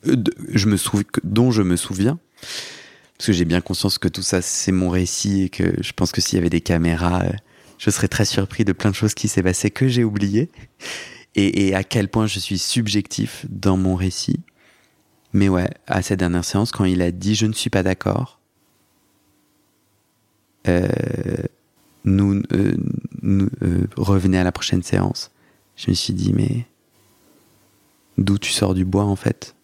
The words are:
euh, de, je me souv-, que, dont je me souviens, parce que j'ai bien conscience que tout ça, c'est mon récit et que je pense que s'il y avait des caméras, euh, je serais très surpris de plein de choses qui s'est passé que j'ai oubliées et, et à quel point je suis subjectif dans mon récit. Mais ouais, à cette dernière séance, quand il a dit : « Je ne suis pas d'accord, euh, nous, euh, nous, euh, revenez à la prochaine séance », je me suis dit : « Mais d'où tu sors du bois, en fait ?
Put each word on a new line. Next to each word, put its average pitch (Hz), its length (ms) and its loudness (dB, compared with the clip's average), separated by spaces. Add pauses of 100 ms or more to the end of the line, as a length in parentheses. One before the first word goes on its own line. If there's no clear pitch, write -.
euh, 135 80 4
de, 117 180 0 (160)
je 110 180 2
me 101 100 4
souv-, 101 260 0
que, - 200 -2
dont 110 280 2
je 110 100 2
me 90 140 2
souviens, 101 440 -2 (960)
parce - 100 -6
que 107 60 4
j'ai 87 120 2
bien 85 160 2
conscience - 360 -2
que - 100 -2
tout - 140 -4
ça, 95 200 0
c'est - 300 -2
mon 92 180 2
récit 92 540 0
et 90 60 -2
que 87 320 0
je - 100 -6
pense - 200 -2
que - 100 -2
s'il - 160 0
y - 20 4
avait 87 100 2
des 85 120 0
caméras, 85 640 0
euh, 92 60 0 (460)
je - 120 0
serais 101 180 0
très - 180 2
surpris 98 400 -2
de 101 80 0
plein - 180 0
de 98 40 -2
choses 107 180 0
qui - 140 -4
s'est 95 160 0
passé 92 260 0
que - 180 0
j'ai 123 160 2
oubliées 104 460 0 (840)
et, 98 320 2
et 95 80 2
à 95 80 0
quel 101 260 0
point 110 180 0
je 101 120 -4
suis 92 180 -4
subjectif 107 920 -4
dans 95 280 0
mon 95 180 2
récit. 92 440 -2 (960)
Mais 98 160 4
ouais, 90 200 0 (180)
à 92 140 0
cette 92 180 -2
dernière 87 260 0
séance, 101 260 0
quand 101 140 0
il 90 160 2
a 87 100 0
dit : « 95 240 -2
Je 107 100 0
ne 110 80 0
suis - 160 -4
pas 95 140 0
d'accord, 98 560 -2 (2250)
euh, 90 200 2 (1160)
nous, 98 360 4 (120)
euh, 98 220 4 (460)
nous, 98 280 2 (140)
euh, 92 240 2 (100)
revenez 95 400 2
à 92 60 2
la 90 80 2
prochaine - 320 -2
séance », - 480 0 (440)
je - 140 -4
me 98 60 4
suis - 180 -4
dit : « 98 220 0
Mais 104 300 0 (1500)
d'où 98 200 2
tu - 140 -4
sors 95 220 2
du 92 120 2
bois, 101 200 2
en 101 100 2
fait ? - 480 -4